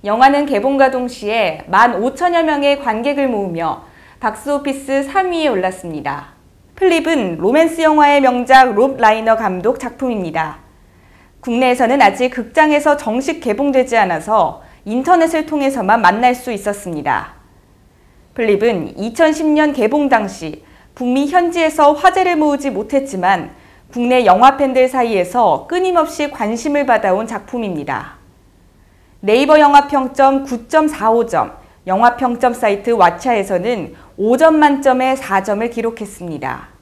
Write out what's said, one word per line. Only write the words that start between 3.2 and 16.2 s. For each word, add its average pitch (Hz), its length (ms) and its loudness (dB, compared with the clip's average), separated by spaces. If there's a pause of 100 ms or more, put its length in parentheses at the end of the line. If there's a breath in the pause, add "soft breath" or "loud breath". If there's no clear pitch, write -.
모으며 175 560 -4 (360 loud breath)
박스오피스 269 840 -4
삼 370 280 -2
위에 320 160 -2
올랐습니다. 170 920 -4 (360)
플립은 311 640 0
로맨스 320 440 0
영화의 294 400 4
명작 247 520 4
롭 254 240 2
라이너 220 380 2
감독 208 440 -2
작품입니다. 180 800 -6 (840 soft breath)
국내에서는 254 600 0
아직 247 280 2
극장에서 294 680 2
정식 269 460 -4
개봉되지 254 560 0
않아서 190 680 0 (220 loud breath)
인터넷을 320 600 0
통해서만 269 560 0
만날 220 320 2